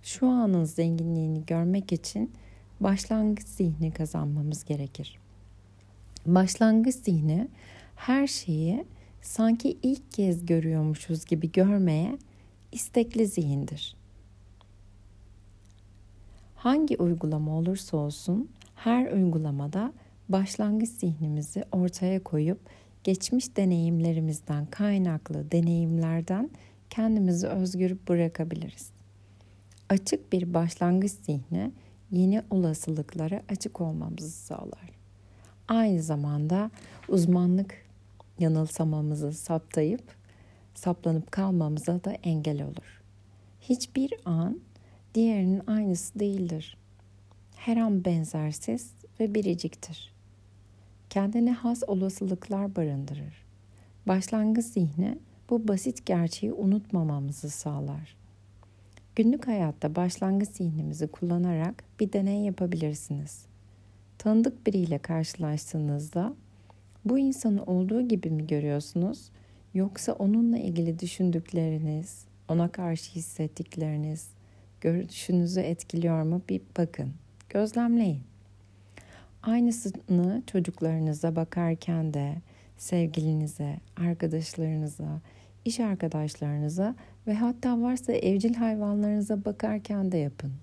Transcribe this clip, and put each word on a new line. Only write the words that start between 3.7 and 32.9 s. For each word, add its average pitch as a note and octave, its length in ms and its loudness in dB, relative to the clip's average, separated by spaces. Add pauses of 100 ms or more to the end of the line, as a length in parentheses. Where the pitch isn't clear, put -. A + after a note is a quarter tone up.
kazanmamız D3+ 720 -4
gerekir. C#3+ 540 -8 (1080)
Başlangıç A3 680 6
zihni E3+ 540 2 (480)
her C4+ 300 2
şeyi F3 580 -2 (380)
sanki A#3 600 2
ilk C4 300 0
kez F3 340 2
görüyormuşuz D#3+ 760 2
gibi D#3+ 280 0
görmeye F#3+ 680 4 (540)
istekli A#3 540 2
zihindir. D3 680 -2 (2500)
Hangi C#4+ 400 4
uygulama D#3 640 0
olursa F3+ 380 -2
olsun F3 540 -2 (240)
her A#3+ 380 2
uygulamada D#3+ 800 0 (360)
başlangıç G#3 600 0
zihnimizi D3+ 840 -4
ortaya F3+ 520 0
koyup D#3+ 340 0 (480)
geçmiş F#3+ 500 0
deneyimlerimizden E3 1080 0
kaynaklı E3+ 840 -2
deneyimlerden E3+ 1000 2 (400)
kendimizi G3 560 2
özgür F#3 500 0 (120)
bırakabiliriz. E3 840 -2 (1000)
Açık - 440 0
bir F3+ 220 0
başlangıç F3+ 580 2
zihni E3 580 -4 (400)
yeni F#3+ 400 4
olasılıklara D#3+ 960 -2